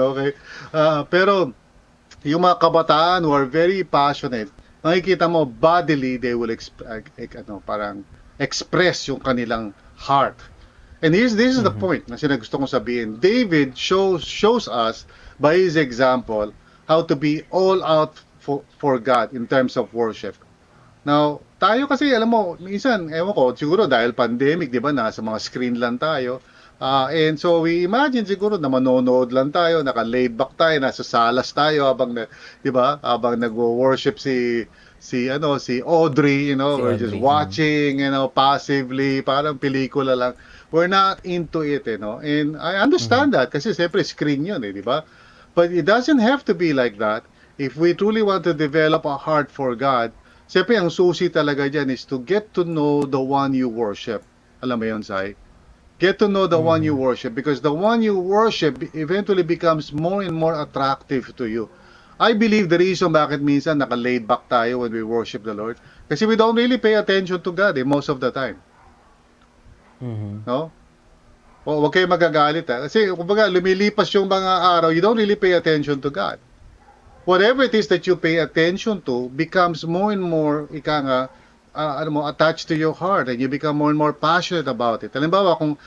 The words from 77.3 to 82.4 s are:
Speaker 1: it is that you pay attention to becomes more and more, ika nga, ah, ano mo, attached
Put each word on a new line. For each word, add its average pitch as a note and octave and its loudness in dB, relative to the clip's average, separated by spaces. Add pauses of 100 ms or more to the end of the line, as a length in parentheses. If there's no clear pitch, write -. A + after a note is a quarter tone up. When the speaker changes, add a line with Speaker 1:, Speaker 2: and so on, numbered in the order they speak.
Speaker 1:
it - 0
is G#3 2
that F3 2
you F3 2
pay E3 0
attention F3 0
to B2 -4
becomes E3 0
more F3+ 0
and G3+ -2
more, D3+ 0
ika D3+ -4
nga, C3 2 (560)
ah, D3 -4
ano D#3 -4
mo, D3 -2
attached D#3 0